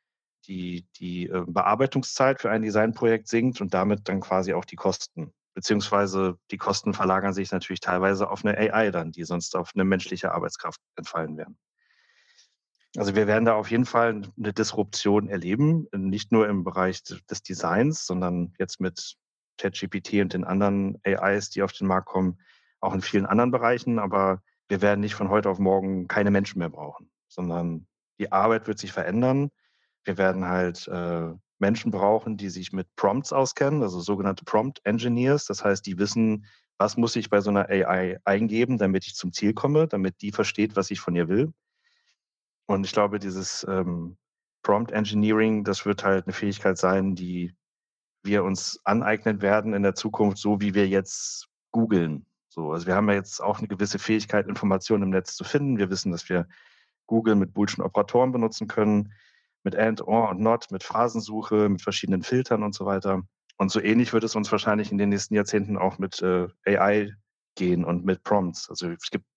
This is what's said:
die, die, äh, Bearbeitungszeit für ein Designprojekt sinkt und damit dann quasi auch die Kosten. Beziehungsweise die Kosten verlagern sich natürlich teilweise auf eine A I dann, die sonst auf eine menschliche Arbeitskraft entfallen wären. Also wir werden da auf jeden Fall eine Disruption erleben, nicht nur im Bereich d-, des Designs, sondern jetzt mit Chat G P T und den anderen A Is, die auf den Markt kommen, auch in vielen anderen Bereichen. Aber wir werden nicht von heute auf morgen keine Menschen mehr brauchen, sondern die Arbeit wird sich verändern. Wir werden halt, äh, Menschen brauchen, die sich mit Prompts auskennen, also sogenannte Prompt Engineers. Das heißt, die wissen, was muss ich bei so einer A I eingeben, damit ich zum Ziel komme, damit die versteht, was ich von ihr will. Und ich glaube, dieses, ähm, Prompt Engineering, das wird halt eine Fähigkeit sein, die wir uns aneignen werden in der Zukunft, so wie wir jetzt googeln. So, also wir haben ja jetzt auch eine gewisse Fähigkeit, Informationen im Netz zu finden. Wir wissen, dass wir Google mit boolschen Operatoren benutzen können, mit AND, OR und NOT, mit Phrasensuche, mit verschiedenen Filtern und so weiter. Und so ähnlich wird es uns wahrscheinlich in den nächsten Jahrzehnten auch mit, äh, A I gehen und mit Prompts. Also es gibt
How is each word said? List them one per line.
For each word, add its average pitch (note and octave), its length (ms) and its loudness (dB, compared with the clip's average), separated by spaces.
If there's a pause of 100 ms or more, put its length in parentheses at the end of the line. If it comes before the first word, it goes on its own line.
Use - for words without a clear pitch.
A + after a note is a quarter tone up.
(480)
die, F2+ 400 -8 (100)
die, F2+ 300 -6
äh, F2+ 180 -4
Bearbeitungszeit A#2 960 0
für A2 80 0
ein A2 140 0
Designprojekt A2 640 2
sinkt A#2+ 340 0
und F#2+ 140 -2
damit G2+ 340 0
dann F#2+ 120 0
quasi F#2 320 0
auch F2 120 -2
die - 100 -18
Kosten. - 560 -4 (220)
Beziehungsweise F#2+ 840 0 (100)
die G2 80 -8
Kosten G2 380 -2
verlagern F#2+ 380 2
sich F#2+ 180 -4
natürlich F#2 300 -4
teilweise F#2+ 480 0
auf G2 140 -6
eine - 140 2
A A2 280 2
I G2+ 60 2
dann, E2 200 -4
die E2 140 -10
sonst F2 300 -4
auf F2 200 -4
eine G2 80 2
menschliche F#2 480 0
Arbeitskraft E2+ 480 -6 (160)
entfallen D#2 420 -8
wären. - 200 -14 (1400)
Also G2+ 180 -2
wir G#2 120 4
werden A2 180 4
da A#2 80 6
auf G#2+ 160 0
jeden A#2 160 2
Fall A#2 380 0 (120)
eine G#2 160 -4
Disruption G#2 760 0
erleben, A2+ 680 0
nicht G2 360 -4
nur A2 180 6
im F#2+ 140 0
Bereich F#2 400 -2
d-, F2+ 160 -14 (100)
des - 140 -10
Designs, G2+ 640 0
sondern F2 520 -2
jetzt - 240 -6
mit - 340 -6 (420)
Chat - 220 -4
G F#2+ 80 -4
P F#2+ 140 -6
T G2+ 200 2
und F2+ 120 0
den F#2 100 -2
anderen G2 640 0
A G2 240 2
Is, G2+ 220 -2
die G#2 100 -4
auf G2 100 0
den G2 160 -4
Markt F#2 200 2
kommen, F#2 320 -2 (400)
auch G2 160 -2
in F#2 60 -2
vielen G2+ 260 0
anderen A#2+ 240 4
Bereichen. A#2+ 480 0
Aber F#2+ 420 0 (280)
wir G2 120 0
werden G2+ 200 4
nicht G#2 140 -4
von G2 140 -2
heute G2+ 200 2
auf F#2 100 -2
morgen F#2+ 480 2
keine G2+ 240 2
Menschen G2 280 2
mehr E2+ 100 -2
brauchen, D2 420 -14 (160)
sondern E2+ 600 -6 (320)
die G2+ 120 -6
Arbeit A2 360 2
wird G#2 100 -4
sich F#2+ 140 -12
verändern. B2 580 0 (540)
Wir F#2 140 -4
werden F#2+ 300 2
halt, F2+ 400 -2
äh, E2+ 460 -4 (260)
Menschen G#2+ 320 0
brauchen, G#2 460 0
die G2 120 -8
sich F2+ 240 -10
mit F#2+ 220 -4
Prompts A2+ 360 0
auskennen, C#3 520 0
also F2+ 160 -2
sogenannte G2 460 -2
Prompt A#2+ 380 -2
Engineers. B2 600 2
Das - 180 -6
heißt, G2 220 0
die F#2+ 120 -4
wissen, G#2+ 480 0 (320)
was G#2 200 0
muss A#2 180 2
ich A2+ 140 -4
bei G#2 100 4
so G2+ 120 2
einer G2+ 180 2
A F#2 340 2
I F#2 220 -4
eingeben, A2+ 520 2
damit F#2+ 300 2
ich - 80 -14
zum F2+ 160 -6
Ziel G#2 220 0
komme, D3+ 340 2
damit F#2+ 340 -2
die G2+ 100 -6
versteht, G#2+ 440 -2
was G2 160 0
ich F#2+ 80 -6
von F2 160 -4
ihr E2+ 140 0
will. C3 240 0 (1120)
Und G2 180 0
ich - 80 -6
glaube, G#2 260 2
dieses, F#2+ 480 -6
ähm, F2 500 -4 (460)
Prompt G#2+ 280 2
Engineering, G#2+ 720 2
das G2+ 220 -4
wird G2+ 180 0
halt F#2+ 220 2
eine F#2 80 -6
Fähigkeit G2+ 440 0
sein, F#2+ 380 2
die F2+ 380 -6 (720)
wir G#2 200 2
uns - 400 -4
aneignen G#2+ 580 0
werden G#2+ 320 2
in G2+ 100 0
der G2 120 2
Zukunft, G#2 420 0
so G#2 240 0
wie G2+ 120 0
wir G2+ 140 4
jetzt - 600 -4 (240)
googeln. F#2 540 0 (240)
So, D#2 220 -6
also E2+ 160 -4
wir F#2 80 2
haben G#2 140 4
ja G2+ 60 4
jetzt - 260 -6
auch G2+ 160 0
eine A2 100 -6
gewisse G2+ 320 -2
Fähigkeit, G#2 480 0
Informationen G2+ 560 0
im F#2+ 60 0
Netz F#2+ 260 -2
zu - 80 -10
finden. C#3 360 0
Wir F#2+ 100 0
wissen, F#2+ 220 -2
dass - 180 -6
wir F2 180 0 (600)
Google A2+ 280 4
mit F#2+ 180 2
boolschen G2+ 300 0
Operatoren A#2+ 480 2
benutzen A2+ 360 -2
können, G#2 440 2 (520)
mit G2 120 -2
AND, A2 320 2
OR A2 220 2
und F#2 100 -4
NOT, A2+ 320 0
mit F#2+ 100 -8
Phrasensuche, G#2+ 880 0
mit F#2+ 140 0
verschiedenen F#2+ 420 -2
Filtern B2 400 0
und G#2 100 -4
so F#2+ 120 -8
weiter. F#2+ 360 0 (360)
Und G2 120 2
so G#2 120 0
ähnlich A2+ 320 4
wird A2+ 100 4
es A2+ 120 -2
uns G#2 140 -2
wahrscheinlich G#2 440 0
in G2+ 40 0
den G2+ 120 2
nächsten G2+ 260 0
Jahrzehnten G2+ 420 0
auch F#2 200 0
mit, F#2 240 -6
äh, F2+ 260 2 (180)
A G2 260 4
I G#2 220 0 (420)
gehen F2 280 2
und F2 220 -2
mit F#2+ 180 0
Prompts. F#2 460 0
Also F2 220 -8
es - 200 -10
gibt - 140 -6 (120)